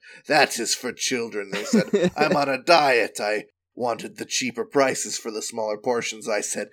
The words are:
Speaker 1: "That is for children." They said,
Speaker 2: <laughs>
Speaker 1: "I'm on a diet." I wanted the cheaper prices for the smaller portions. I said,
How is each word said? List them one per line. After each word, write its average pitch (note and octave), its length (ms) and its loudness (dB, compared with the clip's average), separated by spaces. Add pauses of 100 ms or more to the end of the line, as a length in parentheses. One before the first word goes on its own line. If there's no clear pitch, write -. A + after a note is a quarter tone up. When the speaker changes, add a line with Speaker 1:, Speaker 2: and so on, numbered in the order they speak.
(260)
Speaker 1:
"That C#3 320 4
is A2+ 160 0
for B2+ 180 -6
children." G#2+ 600 -4
They G2+ 120 -4
said, F#3 480 2
Speaker 2:
<laughs> - 40 -10
Speaker 1:
"I'm D3+ 180 2
on C#3+ 140 2
a C3 140 -2
diet." C3+ 580 4
I G#2+ 240 -2 (300)
wanted A2+ 420 -6
the A#2 80 -8
cheaper - 400 -4
prices B2+ 540 0
for A#2 120 -10
the A2 120 -8
smaller G#2+ 340 -4
portions. A2 520 -4
I G#2 120 0
said, G#2 320 -6